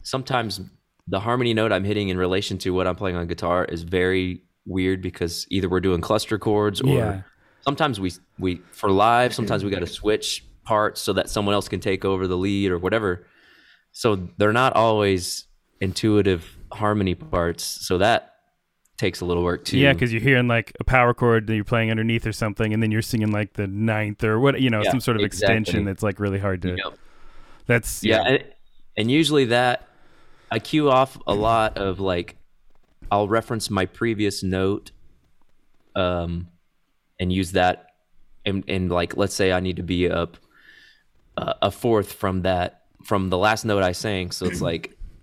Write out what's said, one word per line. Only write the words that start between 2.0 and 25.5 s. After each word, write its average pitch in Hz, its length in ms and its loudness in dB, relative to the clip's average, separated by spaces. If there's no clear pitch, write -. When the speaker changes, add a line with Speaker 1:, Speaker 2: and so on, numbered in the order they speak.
Speaker 1:
in 92 80 -2
relation 92 420 -2
to 92 120 -4
what 92 160 0
I'm 90 80 -2
playing 92 220 -4
on 85 100 -4
guitar 87 380 0
is 85 180 -8
very 92 600 0
weird, 92 360 0
because 87 500 -6
either 92 180 0
we're 92 120 2
doing 90 200 2
cluster 107 380 -2
chords 104 420 0
or 131 80 2
Speaker 2:
Yeah. 107 320 0
Speaker 1:
sometimes 143 380 -2
we, 92 120 -2
we, 90 220 -2
for 101 200 0
live, 117 420 4
sometimes 104 300 -2
we 101 80 -2
gotta 90 160 -4
switch - 580 -4
parts 107 360 0
so 101 120 -2
that 92 160 0
someone 101 260 0
else 98 140 -2
can 92 100 -4
take 95 260 -2
over 95 220 0
the 90 100 -2
lead 98 340 0
or 87 80 0
whatever. 92 480 -2
So 95 440 0
they're 104 160 4
not 127 220 4
always 104 720 2
intuitive 98 760 2
harmony 104 420 0
parts. 85 480 -2
So - 360 -4
that 104 360 2
takes - 240 -4
a 87 40 -6
little 87 180 0
work 87 220 -2
too. 127 120 -2
Speaker 2:
Yeah, 139 160 6
'cause 120 180 0
you're 113 100 -2
hearing, 123 260 2
like, 117 320 -2
a - 40 -8
power 123 300 4
chord 113 340 2
that 110 80 -2
you're 107 80 0
playing 113 260 0
underneath 113 380 0
or 107 40 -2
something, 107 420 -2
and 113 100 0
then 110 80 2
you're 110 100 0
singing, 107 300 0
like, 104 220 -2
the 101 140 -4
ninth 107 560 -2
or 110 160 2
what, 135 220 2
you 131 80 4
know, 107 140 2
Speaker 1:
Yeah, 98 80 2
Speaker 2:
some 127 80 0
sort 113 180 0
of 101 60 0
Speaker 1:
exactly. - 0 -
Speaker 2:
extension 101 640 0